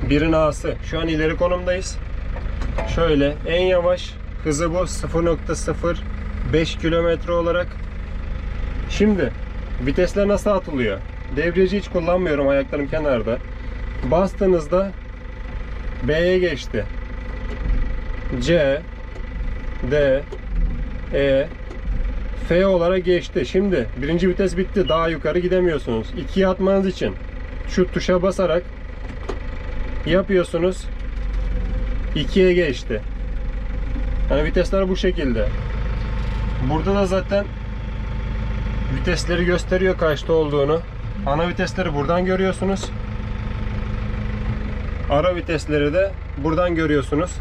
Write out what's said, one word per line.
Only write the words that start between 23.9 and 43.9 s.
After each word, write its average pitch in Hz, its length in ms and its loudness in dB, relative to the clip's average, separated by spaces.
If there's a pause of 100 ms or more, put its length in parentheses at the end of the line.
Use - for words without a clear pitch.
birinci 170 260 2
vites 175 280 2
bitti. 180 320 0
Daha 165 200 2
yukarı 160 300 0
gidemiyorsunuz. 170 680 2 (120)
İkiye 190 300 2
atmanız 190 380 2
için 185 280 -2 (540)
şu 180 240 2
tuşa 180 300 2
basarak 180 400 2 (1400)
yapıyorsunuz. 180 760 2 (1300)
İkiye 180 400 4
geçti. 131 480 0 (1300)
Yani 143 140 4
vitesler 190 440 2
bu 185 80 2
şekilde. 131 520 2 (1200)
Burada 156 240 2
da 202 120 4
zaten 175 380 0 (1600)
vitesleri 175 440 0
gösteriyor 185 540 2
kaçta 160 340 2
olduğunu. 151 480 2 (460)
Ana 156 220 2
vitesleri 180 460 -2
buradan 165 300 2
görüyorsunuz. 190 680 0 (2250)